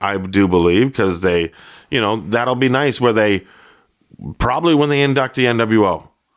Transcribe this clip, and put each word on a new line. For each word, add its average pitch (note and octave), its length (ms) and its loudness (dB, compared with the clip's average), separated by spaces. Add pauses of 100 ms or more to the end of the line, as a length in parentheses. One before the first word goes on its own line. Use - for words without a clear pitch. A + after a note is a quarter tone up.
I G2 160 -4
do F#2+ 300 0
believe, F2+ 460 2
'cause F#2 280 -2
they, F2 300 -2 (380)
you B2 100 -2
know, G#2+ 180 0
that'll A#2 380 -4
be C3 140 0
nice C3 320 -2
where A#2+ 100 2
they, G#2 320 0 (920)
probably D#3 380 0
when D3 140 2
they C#3+ 120 0
induct C3+ 340 0
the B2 120 2
N A#2+ 100 0
W A2 280 2
O, E2 240 -4 (280)